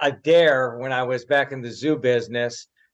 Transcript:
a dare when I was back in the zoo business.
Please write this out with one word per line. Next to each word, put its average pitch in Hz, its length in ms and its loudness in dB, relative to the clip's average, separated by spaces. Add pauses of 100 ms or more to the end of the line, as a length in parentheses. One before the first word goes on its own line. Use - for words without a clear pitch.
a 139 100 0
dare 131 640 2
when 131 160 -6
I 127 120 -2
was 123 200 -4
back 143 280 0
in 131 100 -10
the 117 80 -8
zoo 151 260 -2
business. 120 680 -2 (280)